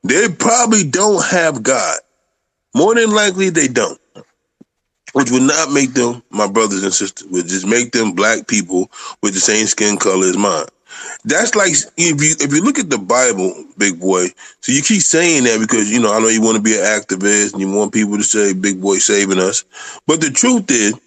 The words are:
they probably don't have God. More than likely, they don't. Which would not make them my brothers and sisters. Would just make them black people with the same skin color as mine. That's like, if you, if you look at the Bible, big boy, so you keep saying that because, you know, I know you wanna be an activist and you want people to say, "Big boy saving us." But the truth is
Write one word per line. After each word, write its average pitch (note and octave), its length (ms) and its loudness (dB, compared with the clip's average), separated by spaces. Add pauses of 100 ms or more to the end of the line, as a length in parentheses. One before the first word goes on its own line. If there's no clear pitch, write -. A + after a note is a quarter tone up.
they A#3 260 2
probably A3+ 560 2
don't F#3 400 2
have D#3+ 380 0
God. G2+ 360 0 (760)
More F#3 200 4
than A3+ 160 2
likely, G3 380 2
they D#3+ 200 0
don't. A#2 300 -2 (1160)
Which C3 160 0
would B2+ 120 4
not D3 300 0
make C3+ 220 2
them A#2+ 340 0
my G#2 180 -2
brothers G2 380 0
and F#2+ 80 -2
sisters. - 360 -6
Would F2+ 200 -4
just F#2 180 -4
make A#2+ 260 0
them A2 200 0
black A2 360 0
people F#2 420 -2 (320)
with G2+ 100 -2
the F#2+ 80 -4
same G#2+ 260 0
skin G#2 300 0
color F#2+ 300 0
as F#2 100 0
mine. F#2+ 300 0 (580)
That's F3 300 0
like, G3 180 2 (240)
if D#3+ 260 0
you, - 160 2
if C#3 140 -2
you D#3+ 100 2
look C#4 160 0
at F#3+ 120 -4
the A#2+ 80 0
Bible, G2+ 680 0 (140)
big F#2+ 200 0
boy, F2+ 280 0 (340)
so - 120 -4
you C#3 100 0
keep G#3 180 2
saying D#3+ 440 2
that A2+ 140 2
because, A2 320 0
you A#2+ 100 0
know, G#2+ 120 2
I A2 80 2
know A2+ 80 2
you A2+ 140 2
wanna A2 180 2
be A2 140 0
an G2 100 0
activist G#2 680 0
and F#2+ 100 -6
you F#2+ 100 -2
want G#2 220 -2
people G#2 240 0
to G2+ 40 -2
say, G2+ 300 0
"Big F#2 280 -4
boy G2 180 0
saving G2 400 0
us." F#2+ 260 0 (420)
But D#3 140 0
the D#3 100 0
truth A#3 400 0
is G#2+ 220 2 (140)